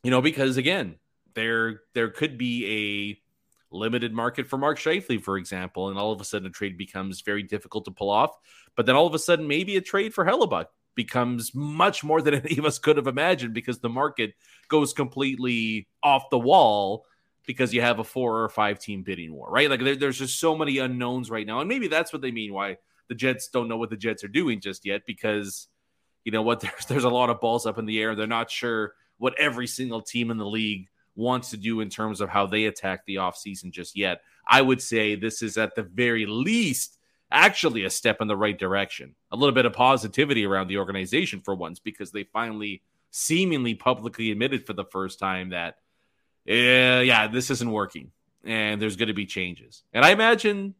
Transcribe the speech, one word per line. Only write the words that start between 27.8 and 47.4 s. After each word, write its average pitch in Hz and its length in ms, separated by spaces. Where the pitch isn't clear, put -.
the 110 140
air. 110 140
They're 107 120
not 117 240
sure 110 440
what 127 200
every 123 280
single 117 360
team 120 280
in 113 60
the 107 100
league 104 420
wants 120 360
to 110 60
do 110 240
in 104 100
terms 107 300
of 98 100
how 101 160
they 107 180
attack 95 400
the 95 120
offseason 92 540
just 90 260
yet. 95 260
I 135 160
would 131 180
say 107 340
this 107 280
is 110 160
at 110 160
the 113 80
very 110 440
least 151 720
actually 147 540
a 92 60
step - 300
in 107 80
the 104 80
right 104 220
direction, 95 560
a 104 60
little 135 180
bit 127 120
of 117 60
positivity 127 720
around 95 240
the 98 100
organization 98 600
for 98 140
once, 87 260
because 107 320
they 101 120
finally 107 580
seemingly 160 640
publicly 113 560
admitted 120 360
for 107 60
the 95 120
first 95 340
time 92 320
that, 85 260
uh, 127 540
yeah, 113 260
this 127 220